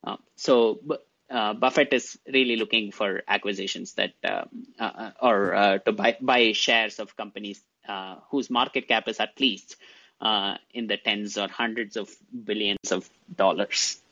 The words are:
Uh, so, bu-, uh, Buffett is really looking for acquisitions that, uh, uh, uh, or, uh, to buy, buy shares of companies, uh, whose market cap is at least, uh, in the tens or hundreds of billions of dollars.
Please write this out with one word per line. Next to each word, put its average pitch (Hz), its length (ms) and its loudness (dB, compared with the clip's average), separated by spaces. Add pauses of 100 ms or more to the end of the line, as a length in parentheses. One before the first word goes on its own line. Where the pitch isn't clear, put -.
Uh, 101 120 -8 (200)
so, 117 460 4
bu-, 151 160 -4 (320)
uh, 110 220 -2
Buffett 127 400 2
is - 260 -2 (140)
really 127 240 4
looking 107 340 -2
for 98 380 -2
acquisitions 98 680 -4
that, 95 200 -2 (100)
uh, 95 200 -4 (360)
uh, - 20 -4
uh, 110 280 -8 (100)
or, 101 340 4
uh, 98 240 4
to 110 140 0
buy, 104 300 2
buy 127 300 4
shares 113 460 2
of 104 200 -12
companies, 101 440 -12 (240)
uh, 95 280 -10 (160)
whose 135 180 -2
market 127 400 0
cap 113 200 2
is 110 120 -4
at - 180 -4
least, - 380 -2 (460)
uh, 101 320 0 (180)
in 117 140 -6
the 104 100 -2
tens 104 400 -4
or 101 120 -2
hundreds 113 500 -4
of 101 120 -8 (340)
billions 104 460 -2
of 92 200 -2 (260)
dollars. 95 640 0 (120)